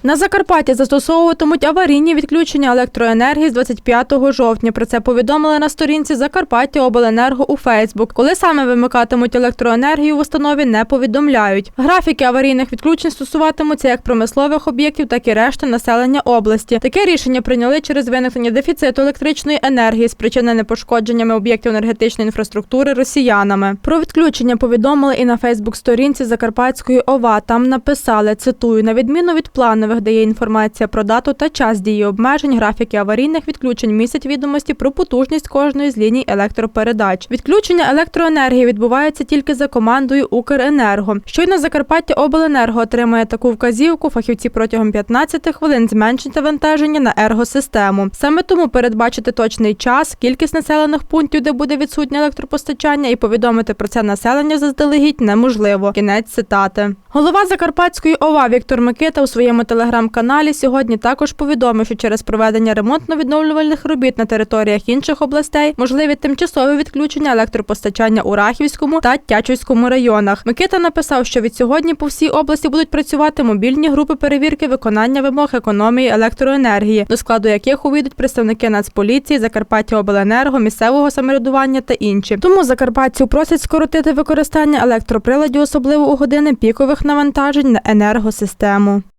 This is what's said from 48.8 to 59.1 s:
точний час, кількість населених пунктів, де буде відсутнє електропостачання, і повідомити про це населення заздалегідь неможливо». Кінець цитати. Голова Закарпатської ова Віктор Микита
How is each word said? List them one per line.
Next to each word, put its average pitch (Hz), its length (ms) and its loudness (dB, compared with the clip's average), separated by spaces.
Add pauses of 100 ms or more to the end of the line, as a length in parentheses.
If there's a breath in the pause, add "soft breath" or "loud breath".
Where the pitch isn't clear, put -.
точний 220 420 -2
час, 254 480 -2
кількість 262 320 -2
населених 302 500 0
пунктів, 311 380 0
де 294 100 -2
буде 277 260 -2
відсутнє 285 420 -4
електропостачання, 294 920 -2
і 240 60 2
повідомити 226 580 0
про 208 140 -4
це 233 160 -2
населення 269 540 0
заздалегідь 294 640 0
неможливо». 208 680 2
Кінець 202 380 -2
цитати. 196 680 -2 (160)
Голова 349 340 2
Закарпатської 349 680 0
ова 302 340 2
Віктор 240 320 0
Микита 285 400 0